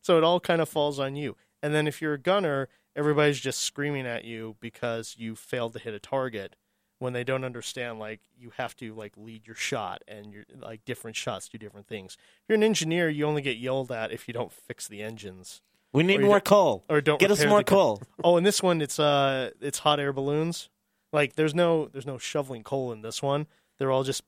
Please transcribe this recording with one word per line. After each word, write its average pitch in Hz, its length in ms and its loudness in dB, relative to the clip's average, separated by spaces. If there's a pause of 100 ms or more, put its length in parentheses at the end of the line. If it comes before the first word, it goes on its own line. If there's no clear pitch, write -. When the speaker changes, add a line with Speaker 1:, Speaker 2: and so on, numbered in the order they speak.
Speaker 1:
So 175 160 4
it 160 60 6
all 170 160 4
kind 170 220 0
of 156 60 -2
falls 147 300 -2
on 135 160 -4
you. 143 220 -6 (260)
And 151 120 -2
then 151 120 2
if 147 140 -6
you're 151 140 -2
a 143 40 -8
gunner, 147 500 0 (280)
everybody's 147 440 4
just 127 200 -4
screaming 143 460 -4
at 117 180 -6
you 113 360 -10
because 113 580 -6
you 113 180 -8
failed 117 380 -6
to 117 40 -10
hit 113 160 -10
a 104 40 -12
target 117 580 -4 (440)
when 127 140 -4
they 123 100 -4
don't 131 200 -2
understand, 120 540 -8
like, 107 220 -12 (180)
you 120 200 -20
have 120 180 -4
to, 110 180 -12
like, 107 220 -14
lead 110 300 -18
your 113 100 -18
shot 101 520 -6
and 104 240 -18
your, 104 120 -20 (140)
like, 113 280 -16
different 117 300 -10
shots 104 340 -8
do - 80 -16
different 104 280 -18
things. 98 340 -12
If - 280 -20
you're 220 80 4
an 208 60 6
engineer, 175 480 2
you 147 160 -2
only 151 160 2
get 131 160 -2
yelled 127 340 -2
at 113 200 -4
if - 160 -12
you 127 60 -10
don't 113 180 -6
fix - 360 -14
the 104 140 -12
engines. 104 580 -14 (340)
Speaker 2:
We 147 80 4
need 190 160 4
Speaker 1:
Or - 20 2
you 202 60 6
Speaker 2:
more 202 100 8
Speaker 1:
don't, 196 80 4
Speaker 2:
coal. 170 460 4
Speaker 1:
or 151 120 4
don't 151 160 2
Speaker 2:
Get 196 120 6
us 202 100 4
Speaker 1:
repair 208 100 4
Speaker 2:
more 208 100 8
Speaker 1:
the 202 40 -2
gun. 196 120 4
Speaker 2:
coal. 120 260 4 (220)
Speaker 1:
Oh, 175 140 8
and 170 80 2
this 202 160 2
one, 175 200 2
it's, - 160 -6
uh, 139 520 2 (120)
it's 143 180 -4
hot 147 200 4
air 139 140 -2
balloons. 151 540 -2 (440)
Like, 147 240 0
there's 156 180 2
no, 165 340 2
there's 131 180 -12
no 135 120 -8
shoveling 135 440 -4
coal 131 300 -4
in 110 100 -12
this 113 200 -8
one. 143 240 0 (320)
They're 135 120 0
all 131 140 4
just 131 240 -4